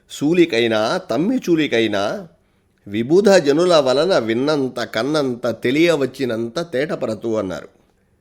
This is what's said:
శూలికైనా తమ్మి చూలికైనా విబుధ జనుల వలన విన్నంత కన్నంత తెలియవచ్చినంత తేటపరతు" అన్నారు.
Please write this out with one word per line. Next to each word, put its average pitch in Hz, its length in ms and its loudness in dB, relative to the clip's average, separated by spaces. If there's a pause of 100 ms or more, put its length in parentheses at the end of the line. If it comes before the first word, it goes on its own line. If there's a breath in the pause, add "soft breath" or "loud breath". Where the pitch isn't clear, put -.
(120)
శూలికైనా 135 840 0
తమ్మి 180 400 -2
చూలికైనా 113 880 0 (600)
విబుధ 135 420 2
జనుల 170 460 4
వలన 147 420 2
విన్నంత 127 680 -2
కన్నంత 127 640 -4
తెలియవచ్చినంత 127 1120 -2
తేటపరతు" 131 680 -6
అన్నారు. 98 420 -4 (520)